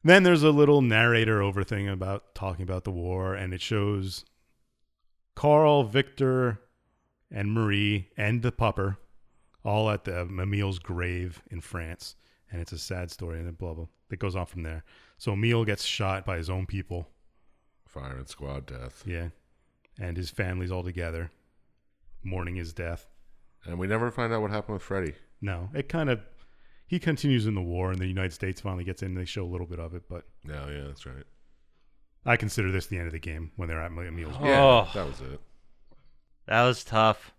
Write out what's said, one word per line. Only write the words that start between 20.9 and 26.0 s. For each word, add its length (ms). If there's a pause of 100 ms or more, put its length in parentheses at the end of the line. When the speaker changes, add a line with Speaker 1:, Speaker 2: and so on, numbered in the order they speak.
Speaker 1:
mourning 320
his 180
death. 340 (580)
Speaker 2:
And 140
we 80
never 240
find 200
out 120
what 80
happened 240
with 80
Freddy. 300 (280)
Speaker 1:
No. 320
It 160
kind 220